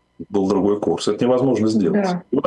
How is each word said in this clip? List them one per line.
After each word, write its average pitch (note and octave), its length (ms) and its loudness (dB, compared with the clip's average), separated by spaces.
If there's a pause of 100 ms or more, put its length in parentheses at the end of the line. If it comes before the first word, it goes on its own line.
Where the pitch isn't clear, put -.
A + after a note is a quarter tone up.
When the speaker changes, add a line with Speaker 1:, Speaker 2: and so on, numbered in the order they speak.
(300)
Speaker 1:
был G2 180 0
другой G2+ 320 0
курс. E2+ 280 -2
Это G#2 160 -2
невозможно B2 440 2
сделать. A2+ 340 0
Speaker 2:
Да. F3+ 300 -2
Speaker 1:
И B2 60 0
он - 100 0